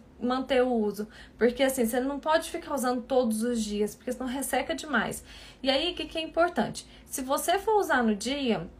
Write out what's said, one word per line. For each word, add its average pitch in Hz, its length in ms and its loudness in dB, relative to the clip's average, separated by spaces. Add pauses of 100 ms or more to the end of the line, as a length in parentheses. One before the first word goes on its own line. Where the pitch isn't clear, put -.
(220)
manter 254 400 2
o 254 100 2
uso. 208 360 0 (280)
Porque 240 280 2
assim, 262 200 2
você 233 160 0
não 277 200 -2
pode 311 320 2
ficar 320 240 -6
usando 247 260 0
todos 233 400 2
os 233 220 0
dias, 208 320 -2
porque - 160 -8
senão 254 160 -6
resseca 269 480 -2
demais. 262 480 -2 (400)
E 262 80 2
aí, 311 200 2
o 349 40 -8
que 311 100 -6
que 320 140 -6
é - 20 -4
importante? 320 640 0 (220)
Se - 160 -6
você 302 340 0
for 415 220 4
usar 302 240 2
no 214 120 2
dia 220 540 -2 (100)